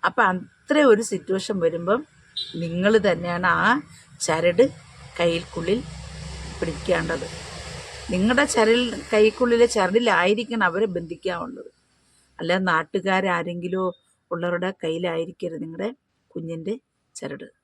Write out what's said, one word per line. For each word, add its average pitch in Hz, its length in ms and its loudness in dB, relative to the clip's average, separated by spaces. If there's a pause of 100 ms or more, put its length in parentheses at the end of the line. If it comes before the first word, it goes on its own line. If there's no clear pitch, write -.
അപ്പം 226 180 2
അത്ര 185 540 0
ഒരു 233 240 6
സിറ്റുവേഷൻ 190 580 -4
വരുമ്പം 170 460 0 (480)
നിങ്ങൾ 175 440 2
തന്നെയാണ് 175 480 0
ആ 180 340 4 (400)
ചരട് 175 500 4 (500)
കയ്യിൽക്കുള്ളിൽ 170 600 0 (800)
പിടിക്കേണ്ടത്. 165 680 -2 (840)
നിങ്ങളുടെ 226 340 2
ചരൽ, 233 580 2 (100)
കൈക്കുള്ളിലെ 233 540 6
ചരടിലായിരിക്കണം 208 1000 2
അവരെ 180 220 0
ബന്ധിക്കാനുള്ളത്. 170 840 -8 (720)
അല്ല 170 180 0
നാട്ടുകാരാരെങ്കിലോ 180 1300 -2 (380)
ഉള്ളവരുടെ 175 440 -4 (100)
കയ്യിലായിരിക്കരുത് 165 760 -6
നിങ്ങളുടെ 190 320 -8 (340)
കുഞ്ഞിൻ്റെ 165 500 -8 (360)
ചരട്. 143 300 -12 (200)